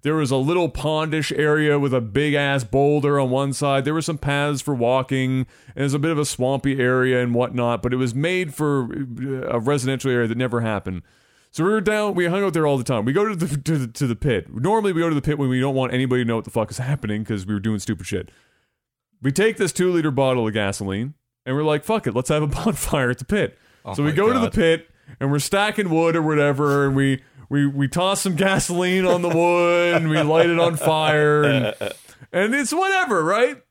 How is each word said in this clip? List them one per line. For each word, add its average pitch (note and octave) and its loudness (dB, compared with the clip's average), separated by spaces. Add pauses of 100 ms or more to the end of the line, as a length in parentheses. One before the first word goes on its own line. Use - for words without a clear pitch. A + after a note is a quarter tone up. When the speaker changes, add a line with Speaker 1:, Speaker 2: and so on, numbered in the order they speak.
Speaker 1:
There D3 0
was D3+ 0
a C3+ 2
little D#3+ 2
pondish D#3 -2
area D3+ 2
with C#3 0
a B2+ 2
big-ass C#3 0
boulder C#3+ 2
on C3 0
one C3+ 0
side. C#3 0
There D3 -2
were D#3+ -2
some D#3 -4
paths C#3+ -2
for D3 -4
walking, C3 0
and B2+ -4 (280)
there's C3+ -2
a D3 -2
bit D#3+ 0
of D3 0
a D3 0
swampy C3+ -2
area B2+ 2
and A#2+ -2
whatnot, A#2+ -2
but B2 -2
it B2+ -2
was B2+ -2
made E3 -2
for, C#3+ 0
uh, B2+ -6
a A#2+ 0
residential C3+ -2
area A#2+ 2
that A2+ -2
never A#2+ -2
happened. G2 -4 (480)
So D#3 -2
we F#3+ 2
were G#3+ 2
down, G#3 0
we F3 0
hung F#3+ 0
out F#3 0
there D#3+ 2
all C#3+ 2
the A#2 -4
time. A2+ -2
We C3+ 0
go G3+ 2
to G#3+ -2
the, D#3 -4
to D#3 -2
the, C3 -2
to C3+ -4
the A#2 0
pit. G#2+ -2
Normally G3 0
we E3 0
go E3+ 0
to D#3 0
the C#3 0
pit D3 -2
when C#3+ -2
we B2+ 0
don't C3+ 0
want C3 -2
anybody B2+ 0
to A#2 -2
know A#2 0
what A2 -4
the A2 -14
fuck A2 -2
is - -10
happening A2+ -4
'cause G2+ -4
we G#2 -4
were G2+ -2
doing G#2+ -2
stupid F#2+ -6
shit. - -6 (920)
We C#3 0
take G#3+ 2
this F#3 0
two-liter E3+ 2
bottle B2+ 2
of G#2+ -2
gasoline, G#2 -2 (300)
and C3 -4
we're D3+ -2
like, D3+ 0
"Fuck A3 -2
it, G#2 -2
let's B2+ -2
have D3+ 2
a D3+ 0
<laughs> - -4
bonfire C#3+ 0
at B2 -4
the B2 -10
pit." G3 -2 (260)
Speaker 2:
Oh F#2+ -10
Speaker 1:
So C#3+ -2
we D3+ 2
Speaker 2:
my D3 -2
Speaker 1:
go G3+ 4
to B3+ 2
the A#3 2
Speaker 2:
God. - -6
Speaker 1:
pit, E3 2 (280)
and C#3 -2
we're D3 0
stacking G3+ 0
wood E3 2
or E3 0
whatever, C#3+ 2
and C3+ 0
we, C3+ 2 (300)
we, C#3+ 2
we C#3 0
toss F#3 0
some F#3 -2
gasoline F#3 0
on F3 2
the F3 -2
wood, F3 2
and D#3+ 0
we D#3 2
light E3 4
it E3+ 2
on E3+ 2
fire, D3+ 2
and, A2 2
Speaker 3:
<laughs> - -12
Speaker 1:
and G#3 0
it's C#4+ -2
whatever, F4 0
right? A#3+ 0 (140)